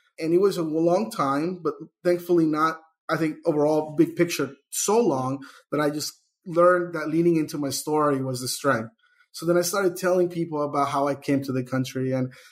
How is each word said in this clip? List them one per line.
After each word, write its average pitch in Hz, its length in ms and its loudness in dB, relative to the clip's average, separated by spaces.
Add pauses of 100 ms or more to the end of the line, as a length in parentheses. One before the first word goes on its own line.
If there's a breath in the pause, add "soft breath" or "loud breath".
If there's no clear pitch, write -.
(180)
And 160 160 -2
it 180 60 4
was 190 160 2
a 175 60 -2
long 170 480 0
time, 156 520 -2
but 151 120 -2 (280)
thankfully 175 420 2
not, 156 360 0 (280)
I 160 80 0
think, 156 200 -2 (100)
overall, 151 500 2
big 156 200 2
picture, 170 380 -2 (160)
so 214 300 2
long 135 440 -2 (260 loud breath)
that 143 100 -2
I 151 100 2
just 151 220 -6 (320)
learned 175 500 2
that 156 140 -4
leaning 165 280 2
into 151 220 -2
my 139 120 -2
story 147 520 0
was 127 180 -6
the 127 80 -8
strength. 117 420 -2 (400 soft breath)
So - 160 -8
then 170 100 4
I 180 40 4
started 180 360 0
telling 180 320 2
people 165 360 -4
about 143 240 0
how 143 180 0
I 139 80 0
came 135 300 -2
to 135 80 -6
the 127 100 -2
country 131 480 -4
and, 131 220 -2 (180 loud breath)